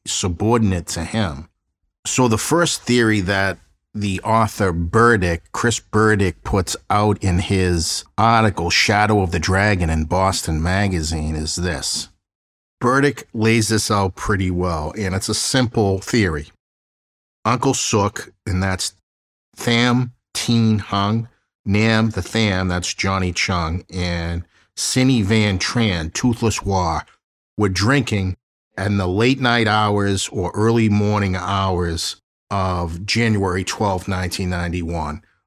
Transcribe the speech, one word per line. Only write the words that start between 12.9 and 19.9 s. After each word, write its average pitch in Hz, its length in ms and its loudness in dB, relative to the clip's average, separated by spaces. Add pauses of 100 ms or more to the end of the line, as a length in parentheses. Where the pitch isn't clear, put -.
lays 113 360 2
this 107 200 0
out 98 240 0
pretty 95 380 -2
well, 87 440 -2
and 95 200 -4
it's 95 140 -4
a 107 40 -2
simple 113 640 0
theory. 90 520 -2 (920)
Uncle 127 300 2
Sook, - 580 -2 (140)
and 92 160 -2
that's 92 320 -2 (600)
Tham 123 580 0 (220)